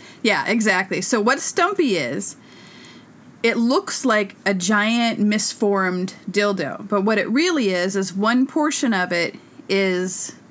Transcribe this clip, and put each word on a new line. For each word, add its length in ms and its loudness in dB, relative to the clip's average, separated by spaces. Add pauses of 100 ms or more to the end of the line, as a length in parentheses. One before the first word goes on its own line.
(220)
Yeah, 240 2
exactly. 540 0
So 200 0
what 200 2
Stumpy 560 0
is, 400 -4 (1040)
it 140 2
looks 480 0
like 320 0 (100)
a 80 2
giant 640 0
misformed 960 0 (160)
dildo, 580 -2
but 140 0
what 160 2
it 120 -2
really 400 0
is, 260 0
is 160 -2
one 340 2
portion 460 0
of 200 0
it 240 -2 (320)
is 680 0 (160)